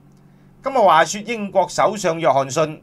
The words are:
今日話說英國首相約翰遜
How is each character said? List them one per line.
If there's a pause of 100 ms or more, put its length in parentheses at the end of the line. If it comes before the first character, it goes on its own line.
(640)
今
日
話
說
英
國
首
相
約
翰
遜